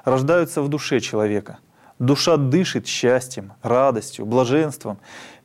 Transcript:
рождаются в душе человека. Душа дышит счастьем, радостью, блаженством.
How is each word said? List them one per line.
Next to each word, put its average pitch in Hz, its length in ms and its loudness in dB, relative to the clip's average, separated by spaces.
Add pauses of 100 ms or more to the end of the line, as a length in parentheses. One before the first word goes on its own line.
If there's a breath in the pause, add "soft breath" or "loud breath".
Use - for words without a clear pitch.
рождаются 147 560 2
в 139 60 -2
душе 143 320 -2
человека. 107 580 -2 (400 soft breath)
Душа 143 400 2
дышит 139 480 0
счастьем, 123 680 -2 (100)
радостью, 120 640 0
блаженством. 127 720 0 (460 loud breath)